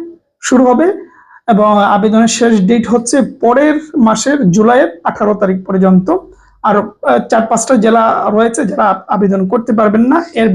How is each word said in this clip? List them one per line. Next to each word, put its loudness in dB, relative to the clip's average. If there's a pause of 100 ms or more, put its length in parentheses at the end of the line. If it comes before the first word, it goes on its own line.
(420)
শুরু 2
হবে 2 (560)
এবং 2
আবেদনের 2
শেষ 0
ডেট 0
হচ্ছে 0
পরের 0 (160)
মাসের 0
জুলাইয়ের 2
আঠারো -2
তারিখ -4
পর্যন্ত। 2 (460)
আর, 0
আহ, -2 (120)
চার 2
পাঁচটা -2
জেলা 0
রয়েছে -2
যারা -2
আবেদন 0
করতে -2
পারবেন 0
না, 0 (100)
এর 0